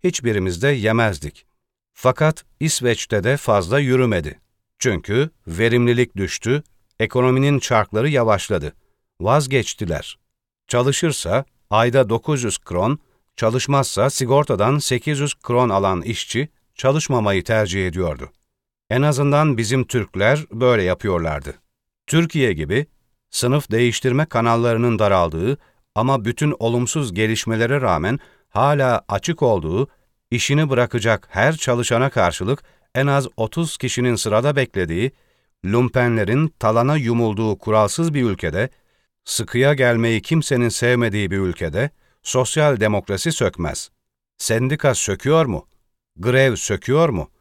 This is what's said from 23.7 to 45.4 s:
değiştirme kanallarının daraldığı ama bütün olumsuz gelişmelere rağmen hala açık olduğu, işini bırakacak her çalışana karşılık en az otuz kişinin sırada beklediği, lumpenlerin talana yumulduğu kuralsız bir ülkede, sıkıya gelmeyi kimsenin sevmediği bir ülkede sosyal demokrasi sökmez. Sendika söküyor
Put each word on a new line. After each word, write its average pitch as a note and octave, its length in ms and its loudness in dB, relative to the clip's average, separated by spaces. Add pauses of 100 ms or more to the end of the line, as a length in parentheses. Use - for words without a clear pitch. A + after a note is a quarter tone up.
değiştirme A#2+ 540 0
kanallarının A#2 720 0
daraldığı F#2+ 580 2 (380)
ama A#2+ 300 0
bütün C#3+ 340 -2
olumsuz A#2+ 540 -2
gelişmelere A2+ 680 0
rağmen G2 380 0 (300)
hala C3 580 2
açık D#3+ 340 -2
olduğu, G2+ 460 0 (440)
işini C#3+ 380 0
bırakacak A#2 600 0
her B2+ 240 2
çalışana B2 540 0
karşılık F#2+ 540 -2 (320)
en C3+ 120 0
az C#3 200 0 (100)
otuz D#3 400 -4
kişinin B2 380 -2
sırada A#2+ 400 0
beklediği, G2 560 -2 (540)
lumpenlerin A#2+ 920 0
talana A#2 360 2
yumulduğu A2+ 600 0
kuralsız A2 560 0
bir C#3 100 0
ülkede, F#2+ 460 -2 (560)
sıkıya C3 480 0
gelmeyi A#2 480 2
kimsenin C#3 480 0
sevmediği A2 640 0
bir G2 60 -2
ülkede F#2 520 -2 (340)
sosyal C3 560 0
demokrasi G#2 520 0
sökmez. F2 580 -4 (480)
Sendika C3 580 0
söküyor D3 500 0